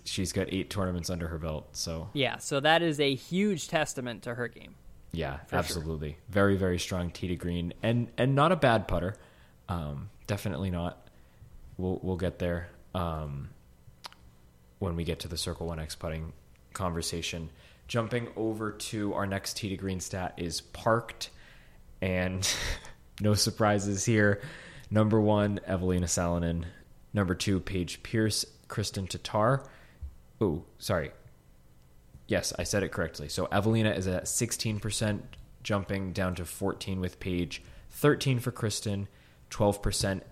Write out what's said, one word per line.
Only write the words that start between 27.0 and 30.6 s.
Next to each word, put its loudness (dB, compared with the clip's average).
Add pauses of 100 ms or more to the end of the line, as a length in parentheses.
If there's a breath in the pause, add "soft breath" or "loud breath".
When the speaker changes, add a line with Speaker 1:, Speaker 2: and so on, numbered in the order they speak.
Speaker 1:
Number 2
two, 2
Paige -4
Pierce, 0 (240)
Kristen -4
Tatar. 2 (720 loud breath)
Oh, 2 (140)